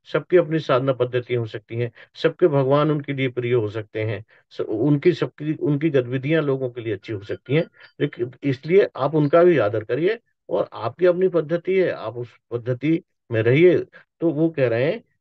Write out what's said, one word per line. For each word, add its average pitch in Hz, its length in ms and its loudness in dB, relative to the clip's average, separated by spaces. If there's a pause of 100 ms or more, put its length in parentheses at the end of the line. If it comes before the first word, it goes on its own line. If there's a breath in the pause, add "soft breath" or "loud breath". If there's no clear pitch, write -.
सबकी 156 340 0
अपनी 160 220 2
साधना 135 340 0
पद्धतियां 123 480 -2
हो 110 60 -6
सकती 110 280 -12
हैं, 120 160 -4 (240 loud breath)
सबके - 320 0
भगवान 143 440 2
उनके 143 220 -4
लिए 135 140 -2
प्रिय 123 260 -4
हो 107 160 0
सकते 110 340 -8
हैं, 110 220 -6 (240 soft breath)
स-, - 120 -10
उनकी, 143 520 2
सबकी, 151 400 -6
उनकी 147 360 -2
गतिविधियां 135 540 0
लोगों 135 260 -2
के 123 120 -12
लिए 110 120 -4
अच्छी 104 200 -10
हो 98 100 -8
सकती 120 320 -6
हैं, 165 140 0 (320 loud breath)
लेकिन 127 320 -6 (100)
इसलिए 151 520 2
आप 143 200 -2
उनका 151 280 4
भी 175 140 6
आदर 113 260 0
करिए 170 360 -2 (300)
और - 240 -4
आपकी 117 320 -4
अपनी 180 220 4
पद्धति 170 520 -2
है, 151 120 2
आप 104 260 -8
उस 120 100 -8 (240)
पद्धति 127 520 -2 (280)
में 110 100 2
रहिए। 139 380 6 (400 loud breath)
तो 165 120 0
वो 160 180 0
कह 139 180 0
रहे 117 160 0
हैं 202 160 -2 (220)